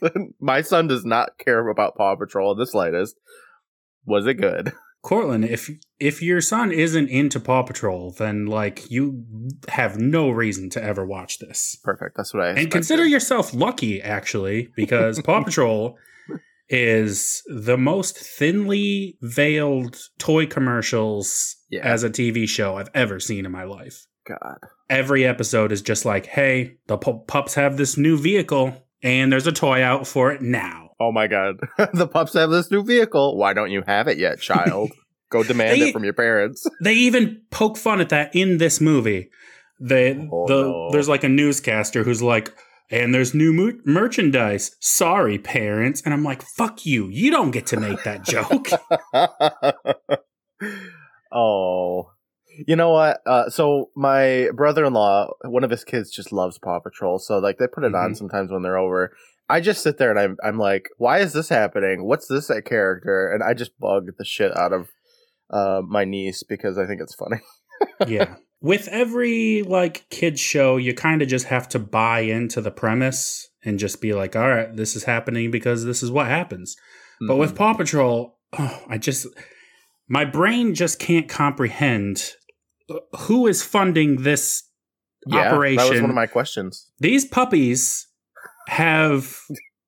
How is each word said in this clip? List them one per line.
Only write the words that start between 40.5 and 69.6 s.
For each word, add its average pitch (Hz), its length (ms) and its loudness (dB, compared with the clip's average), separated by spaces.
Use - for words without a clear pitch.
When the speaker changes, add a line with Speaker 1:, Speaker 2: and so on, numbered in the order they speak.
Speaker 1:
no. 85 280 -4
Speaker 2:
there's, 143 160 2
like, 143 160 2
a 139 60 4
newscaster 131 720 2
who's 120 200 0
like, 113 300 0
"And 120 240 0
there's 127 220 2
new 160 180 4
mo-, 214 320 0
merchandise. 139 960 0
Sorry, 170 580 2
parents." 113 640 -2
And 147 140 -2
I'm 147 80 0
like, 135 180 -4
"Fuck - 440 -6
you. 117 240 0
You 156 200 0
don't 247 220 2
get 120 160 -4
to 113 120 0
make 104 240 -4
that 104 220 -8
joke." 117 440 0
Speaker 1:
<laughs> - 1040 0
Oh. 92 800 0
You 160 100 2
know 170 140 4
what? 156 360 4
Uh, 120 240 4
so 147 460 0
my 135 600 4
brother-in-law, 127 760 2
one 123 180 0
of 127 60 0
his 117 140 -4
kids 117 260 -6
just - 220 -14
loves 92 260 -2
Paw 87 220 -4
Patrol. 92 400 -4
So, 107 180 -2
like, 98 220 -2
they 127 80 0
put 147 160 -6
it 110 100 0
on 92 180 0
Speaker 2:
Mm-hmm. - 40 -6
Speaker 1:
sometimes 98 360 -6
when 92 120 -4
they're 92 160 -2
over. 92 360 0
I 165 120 2
just 196 220 0
sit 147 140 0
there 127 120 4
and 107 100 2
I'm, 98 240 0
I'm 107 140 -2
like, 98 400 0
"Why 131 220 2
is 180 140 -2
this 156 160 -4
happening? 95 560 0
What's 123 220 0
this, 139 200 -2
that 110 180 -2
character?" 95 640 0
And 107 120 -2
I 113 100 2
just 120 260 -10
bug 98 280 0
the 98 80 -12
shit - 320 -2
out 90 160 2
of, 92 160 -4
uh, 98 360 0
my 104 160 0
niece 95 400 -6
because 101 340 -6
I 95 100 -2
think 92 140 -8
it's - 140 -14
funny. - 300 -8
<laughs> - 20 -20
Speaker 2:
Yeah. 107 280 -2
With 208 280 0
every, 226 720 0